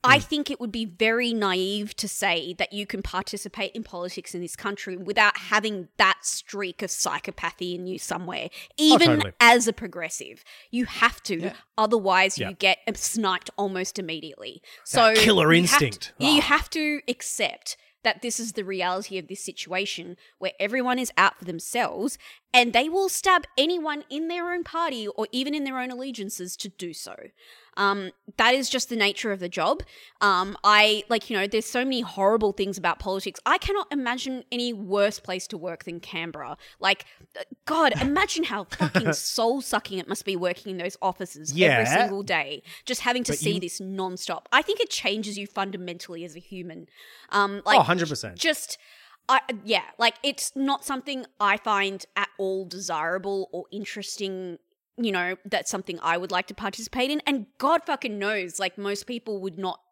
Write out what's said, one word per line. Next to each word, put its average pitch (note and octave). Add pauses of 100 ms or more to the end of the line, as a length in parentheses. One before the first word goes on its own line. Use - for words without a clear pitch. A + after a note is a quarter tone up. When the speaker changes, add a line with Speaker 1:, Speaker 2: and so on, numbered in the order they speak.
Speaker 1:
I C4+
Speaker 2:
Mm. C4
Speaker 1:
think D4
it C4+
would A#3
be A3+
very A3+
naive G3+
to -
say F3
that -
you G#3
can G3
participate G3
in A3+
politics F#3
in F3+
this E3+
country G3+
without G#3
having G#3
that F#3+
streak -
of F#3
psychopathy F3
in F3+
you F#3
somewhere, -
Speaker 2:
Oh, - (180)
Speaker 1:
even D#4 (100)
Speaker 2:
totally. -
Speaker 1:
as A#3+
a A3+
progressive. E3+ (260)
You A#3+
have -
to, F3
Speaker 3:
Yeah. F#3+ (260)
Speaker 1:
otherwise G3
Speaker 2:
Yeah. F#3
Speaker 1:
you E3+
get F#3+ (180)
sniped F#3+
almost F#3+
immediately. D#3+
Speaker 2:
That -
Speaker 1:
So A3+
Speaker 2:
killer G#3
Speaker 1:
you F3
have F3+
to, C#3+
Speaker 2:
instinct. -
Speaker 1:
yeah, C4+
you D4
Speaker 2:
Ah. - (100)
Speaker 1:
have D#4
to D4+
accept - (240)
that -
this A#3+
is A3+
the G#3
reality F#3
of E3+
this F#3+
situation F3 (200)
where F#3
everyone B3+
is B3
out -
for F3
themselves F#3 (340)
and A#3+
they C#4
will F#4+
stab F4+ (100)
anyone D4+
in D#4
their F4
own F4+
party D4
or A3
even C4
in D4
their C4
own B3+
allegiances A3+
to G#3
do F3+
so. - (600)
Um, G3 (240)
that A#3
is C4
just B3+
the A#3+
nature G#3
of F#3+
the F3
job. F#3+ (380)
Um, G3
I, G#3+
like, A3+
you A3+
know, G3
there's A3
so B3
many B3+
horrible G3+
things G3
about E3+
politics. F#3+
I D#4+
cannot G4
imagine B3+
any A#3+
worse G3+
place F#3
to G#3
work E3+
than E3+
Canberra. E3 (220)
Like, F#3+ (300)
uh, - (220)
God, D#4
Speaker 2:
<laughs> -
Speaker 1:
imagine D#4+
how G#3+
fucking E3
soul-sucking A3+
it F3
must -
be G3
working F3+
in F#3+
those F3
offices E3+
Speaker 2:
Yeah. E3+ (140)
Speaker 1:
every A2+
single G3
day, D3+ (240)
just B3
having B3
to -
Speaker 2:
But D3
Speaker 1:
see -
Speaker 2:
you F3+
Speaker 1:
this F3
nonstop. F#3+ (100)
I C#4
think G#4
it -
changes G#3
you G3+
fundamentally F3+
as D#3
a F3
human. F3 (440)
Um, G3+
like, G#3+
Speaker 2:
Oh, -
hundred E3+
percent. G#2
Speaker 1:
just, - (500)
I, C4+ (240)
yeah, G3+ (160)
like, A#3
it's C#4
not C4+
something C4 (140)
I G3+
find G3
at G3+ (100)
all F#3+
desirable F3+
or F3+
interesting, F#3+ (380)
you A#3
know, F3+
that's F#3+
something F#3+
I E3
would F3+
like F#3
to G3
participate B3
in. D4+
And C4+ (120)
God D#4
fucking A#3
knows, G3
like, F#3+
most G3+
people A3
would F#3
not F#3 (120)